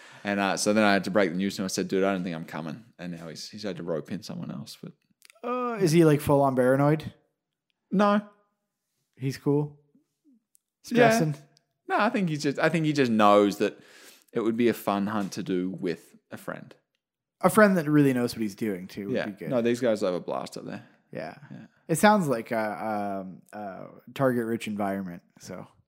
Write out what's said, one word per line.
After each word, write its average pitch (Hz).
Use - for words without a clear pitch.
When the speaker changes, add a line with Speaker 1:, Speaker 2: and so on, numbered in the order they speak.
Speaker 1:
And, 101
uh, 95
so 104
then 107
I 104
had 98
to 104
break 95
the 87
news 98
to -
him. 95
I 92
said, 92
"Dude, 95
I 98
don't 90
think 87
I'm 82
coming." 78
And 87
now 82
he's, -
he's 104
had 95
to 87
rope 82
in 98
someone -
else. -
But -
Speaker 2:
Uh, 247
is 170
he, 170
like, 147
full 143
on 135
paranoid? 139
Speaker 1:
No. 208
Speaker 2:
He's 131
cool. 147
Speaker 1:
Yeah. 233
Speaker 2:
Stressing. 160
Speaker 1:
No, 370
I 214
think 202
he's 147
just, 147
I 160
think 160
he 151
just 135
knows 104
that 104
it 120
would 113
be 120
a 107
fun 101
hunt 104
to 90
do 92
with 87
a 113
friend. -
Speaker 2:
A 185
friend 202
that 147
really 147
knows 120
what 113
he's 104
doing 98
too 101
would 98
Speaker 1:
Yeah. 85
Speaker 2:
be 104
good. 85
Speaker 1:
No, 127
these 120
guys 113
have 92
a 85
blast -
up -
there. -
Speaker 2:
Yeah. -
Speaker 1:
Yeah. -
Speaker 2:
It 170
sounds 208
like 117
a, 104
um, 92
a 98
target 123
rich 113
environment. 98
So -